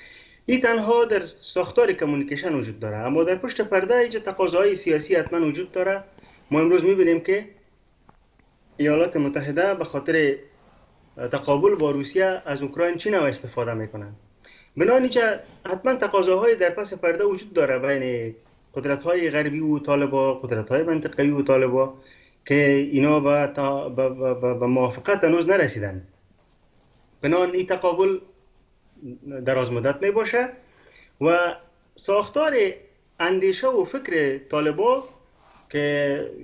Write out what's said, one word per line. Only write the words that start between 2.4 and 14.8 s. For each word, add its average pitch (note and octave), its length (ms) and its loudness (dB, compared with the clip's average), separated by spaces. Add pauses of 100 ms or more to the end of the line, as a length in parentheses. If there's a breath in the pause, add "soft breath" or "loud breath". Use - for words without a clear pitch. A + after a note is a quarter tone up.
وجود A2+ 260 -6
داره، G#2+ 160 -6
اما C#3 280 0
در F3+ 100 0
پشت A#3+ 260 -6
پرده G3+ 360 2
اینجا A#3 240 0
تقاضاهای F#3+ 560 0
سیاسی D#3+ 400 0
حتماً E3 300 0
وجود D#3+ 260 -6
داره. G3 300 -2 (480 soft breath)
ما D3+ 100 2
امروز E3+ 240 4
می‌بینیم F3 360 4
که G3+ 240 -2 (1300)
ایالات D#3 400 2
متحده D3 580 -2
به E3+ 100 -6
خاطر D3 500 0 (1000)
تقابل D3 420 2
با D#3 160 0
روسیه F#3 560 -2
از C#3+ 160 -6
اوکراین E3+ 340 -2
چی G#3 140 -4
نوع F#3 120 2
استفاده A#2+ 520 -4
می‌کنن. G#2+ 380 -10 (640 soft breath)
بنابراین A#3 260 4